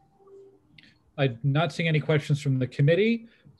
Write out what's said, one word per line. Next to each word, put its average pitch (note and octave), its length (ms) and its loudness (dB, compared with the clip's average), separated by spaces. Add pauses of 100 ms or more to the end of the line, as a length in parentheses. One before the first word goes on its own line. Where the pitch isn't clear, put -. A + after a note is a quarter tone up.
(1160)
I'm C3+ 280 -2
not D#3 280 0
seeing E3 160 -4
any D#3 120 0
questions D3 420 0
from C3+ 160 0
the B2+ 80 -2
committee, F#3+ 600 2 (320)